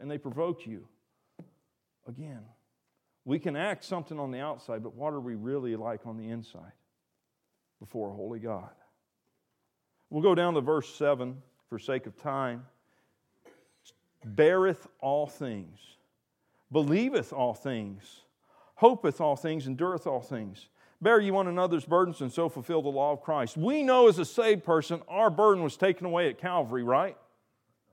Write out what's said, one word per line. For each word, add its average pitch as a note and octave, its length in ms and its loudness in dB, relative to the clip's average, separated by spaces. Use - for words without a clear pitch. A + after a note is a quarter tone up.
and C#3 80 -12
they D3 80 -6
provoke D3 480 -6
you, A2+ 220 -14
again, B2+ 360 -14
we C3+ 140 -2
can D3 180 -4
act F3+ 280 -4
something D#3+ 360 -8
on C#3 120 -6
the B2+ 80 -8
outside, C3+ 420 -8
but A2+ 140 -12
what D3 180 -6
are C#3 80 -8
we A#2+ 140 -8
really B2 400 -4
like A2 320 -8
on A2+ 100 -12
the A2+ 120 -12
inside A2 440 -14
before G#2+ 300 -10
a G2 40 -12
holy G#2 260 -10
God? G#2+ 320 -10
We'll D3+ 140 -2
go F#3+ 100 8
down F3 220 2
to D3 60 2
verse C#3+ 340 0
seven C3+ 480 -2
for A#2 80 -10
sake C3 300 -6
of G2+ 100 -18
time. C3 480 -6
Beareth E3 640 4
all C#3+ 280 -2
things, G#2 520 -10
believeth D#3+ 600 0
all B2 220 -2
things, G#2+ 720 -10
hopeth G#3 440 6
all D3+ 160 2
things, D#3 320 -4
endureth D#3+ 380 -4
all C3 160 -2
things. G#2+ 480 -12
Bear A3+ 180 6
ye G3 120 2
one F#3+ 160 2
another's F3 380 0
burdens, F3 360 2
and B2+ 100 -4
so E3 180 -2
fulfill D#3 320 -4
the C#3+ 80 -2
law C#3 220 0
of C#3+ 100 -6
Christ. C#3+ 360 -2
We C4 260 0
know B3+ 240 8
as F3+ 100 8
a F3+ 80 -2
saved A3 380 2
person, E3 440 0
our G#3 220 4
burden F#3+ 340 4
was C#3+ 120 -4
taken F#3 300 0
away E3+ 240 0
at A#2+ 80 -6
Calvary, C#3 460 -2
right? C#3 340 2